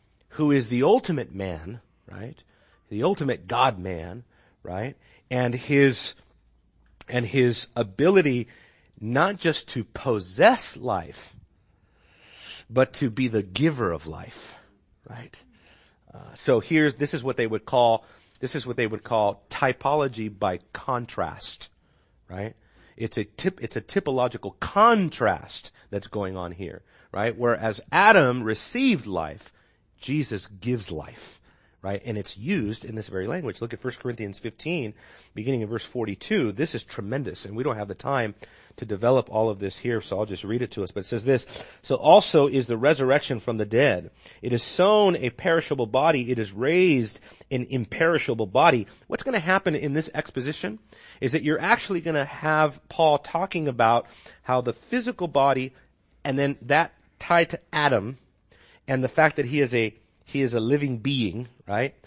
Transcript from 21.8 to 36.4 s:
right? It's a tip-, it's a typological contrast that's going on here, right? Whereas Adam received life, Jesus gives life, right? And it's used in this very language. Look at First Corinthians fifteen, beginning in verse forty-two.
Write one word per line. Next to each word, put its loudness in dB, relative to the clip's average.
right? -10
It's -8
a 0
tip-, -6
it's -8
a -6
typological -4
contrast 2
that's -6
going -6
on -8
here, -12
right? -2
Whereas 0
Adam 6
received 0
life, -6
Jesus -4
gives -6
life, -14
right? -6
And -6
it's -10
used -4
in -12
this -10
very -6
language. -6
Look -8
at -10
First -8
Corinthians -8
fifteen, -8
beginning -2
in -4
verse -6
forty-two. -2